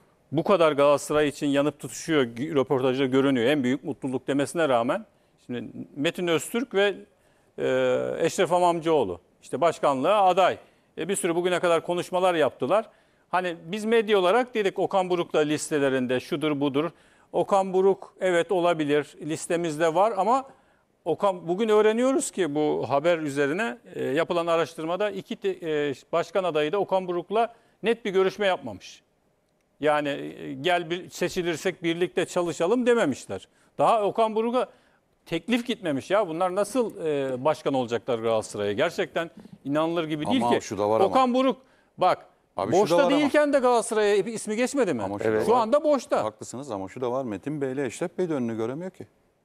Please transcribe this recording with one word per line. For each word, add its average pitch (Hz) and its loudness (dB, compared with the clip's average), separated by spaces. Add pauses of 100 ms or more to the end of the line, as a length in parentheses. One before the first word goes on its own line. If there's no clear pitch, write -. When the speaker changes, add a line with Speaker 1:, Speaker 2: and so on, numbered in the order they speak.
(320)
Speaker 1:
bu 151 -2
kadar 170 4
Galatasaray 147 4
için 143 -4
yanıp 143 0
tutuşuyor, 147 0
gü-, 127 -4
röportajda 131 2
görünüyor. 131 2
En 143 2
büyük 127 0
mutluluk 131 -6
demesine 143 0
rağmen 131 0 (400)
şimdi 120 -10 (260)
Metin 165 -2
Öztürk 170 -2
ve, 196 2 (600)
e, 127 0
Eşref 165 0
Amamcıoğlu 165 0 (220)
işte 131 -6
başkanlığa 156 2
aday. 180 4 (400)
E, 165 -6
bir 190 -2
sürü 170 -2
bugüne 175 0
kadar 165 2
konuşmalar 180 0
yaptılar. 156 0 (400)
Hani 180 -2 (100)
biz 208 -8
medya 220 2
olarak 214 2
dedik 196 -2
Okan 185 0
Buruk 170 -2
da 165 4
listelerinde 139 0
şudur 151 -2
budur. 147 0 (400)
Okan 190 0
Buruk 190 2
evet 175 2
olabilir, 156 0
listemizde 165 -2
var 208 2
ama 233 0 (600)
Okan, 175 -2
bugün 190 0
öğreniyoruz 220 2
ki 160 -2
bu 151 0
haber 151 2
üzerine, 151 -2 (180)
e, 135 -6
yapılan 165 0
araştırmada 165 -2
iki 196 -10
te-, 202 -4 (400)
e, 135 -4 (180)
başkan 175 -2
adayı 151 0
da 202 -2
Okan 190 -2
Buruk'la 196 -2 (300)
net 233 -2
bir 214 -2
görüşme 190 2
yapmamış. 131 -6 (800)
Yani, 147 0
e, 147 -10
"Gel 165 -2
bir, 170 -8
seçilirsek 175 -4
birlikte 170 -2
çalışalım." 185 -2
dememişler. 170 0 (300)
Daha 202 4
Okan 220 0
Buruk'a 233 0 (560)
teklif 220 -4
gitmemiş 165 -4
ya. 208 2
Bunlar 180 -2
nasıl, 202 -2
e, 135 -2
başkan 151 0
olacaklar 120 -2
Galatasaray'a? 110 -2
Gerçekten 165 -2 (340)
inanılır 160 0
gibi 151 -6
değil 110 0
Speaker 2:
Ama 120 2
Speaker 1:
ki. - -8
Speaker 2:
şu 104 -8
da 104 0
var 107 4
ama. 110 6
Speaker 1:
Okan 262 2
Buruk, 262 2 (400)
bak, 170 0 (320)
Speaker 2:
Abi 101 -2
şu 160 4
da 196 6
Speaker 1:
boşta 214 4
Speaker 2:
var 277 6
ama. 269 4
Speaker 1:
değilken 294 2
de 277 4
Galatasaray'a 214 2
bir 226 -8
ismi 214 -6
geçmedi 233 0
mi? 113 -2
Speaker 2:
Ama 98 -6
şu - -4
da 110 4
Speaker 3:
Evet. 110 2
Speaker 1:
Şu 202 2
Speaker 2:
var. 247 6
Speaker 1:
anda 240 2
boşta. 269 0
Speaker 2:
Haklısınız 120 -8
ama 95 -6
şu 127 -10
da 123 -2
var. 135 -4
Metin 131 -6
Bey 135 -4
ile 139 -4
Eşref 160 -6
Bey 180 -2
de 160 -2
önünü 117 -2
göremiyor 139 -6
ki. - -20 (380)